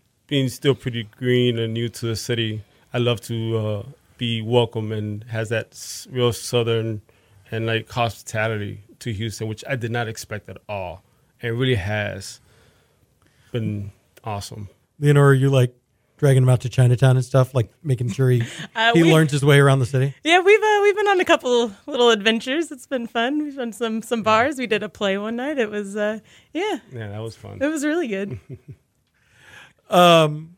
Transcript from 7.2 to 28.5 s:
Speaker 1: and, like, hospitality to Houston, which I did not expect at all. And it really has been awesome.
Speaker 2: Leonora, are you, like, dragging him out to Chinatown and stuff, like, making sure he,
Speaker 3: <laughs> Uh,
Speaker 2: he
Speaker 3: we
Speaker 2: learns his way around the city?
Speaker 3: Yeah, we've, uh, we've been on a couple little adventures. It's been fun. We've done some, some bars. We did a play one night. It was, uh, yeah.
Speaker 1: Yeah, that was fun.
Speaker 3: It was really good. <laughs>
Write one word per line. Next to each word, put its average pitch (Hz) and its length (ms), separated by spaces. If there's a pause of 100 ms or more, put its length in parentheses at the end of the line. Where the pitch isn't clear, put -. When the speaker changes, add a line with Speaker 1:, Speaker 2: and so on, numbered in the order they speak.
Speaker 1:
and, 110 140
like, 113 240
hospitality 107 920 (200)
to 120 120
Houston, 110 380
which - 180
I 139 80
did 113 160
not 117 160
expect 110 400
at 92 120 (100)
all. 92 340 (380)
And 117 100
it 117 40
really 127 200
has 101 640 (1120)
been 104 400 (320)
awesome. 104 460 (280)
Speaker 2:
Leonora, 143 340
are - 20
you, 135 160
like, 127 260 (420)
dragging 135 260
him 127 40
out 127 140
to 117 80
Chinatown 127 480
and 127 80
stuff, 131 280
like, 117 160 (140)
making 123 260
sure 127 200
he, 120 120 (180)
Speaker 3:
<laughs> - 160
Uh, 233 180
Speaker 2:
he 165 100
Speaker 3:
we 165 80
Speaker 2:
learns 160 220
his 143 100
way 143 160
around 139 200
the 123 60
city? 135 380
Speaker 3:
Yeah, 339 160
we've, 403 240
uh, 427 180
we've 403 140
been 415 140
on 381 100
a 359 60
couple 247 460 (160)
little 240 220
adventures. 226 640
It's 269 160
been 247 180
fun. 262 380
We've 277 140
done 233 160
some, 226 280
some 226 220
bars. 240 340
We 254 80
did 208 160
a 208 60
play 196 300
one 220 180
night. 277 240
It 214 100
was, 208 280
uh, 214 220 (340)
yeah. 370 240 (160)
Speaker 1:
Yeah, 110 160
that 104 120
was 113 140
fun. 101 260
Speaker 3:
It 277 60
was 302 160
really 302 240
good. 196 400
<laughs> 131 120 (1300)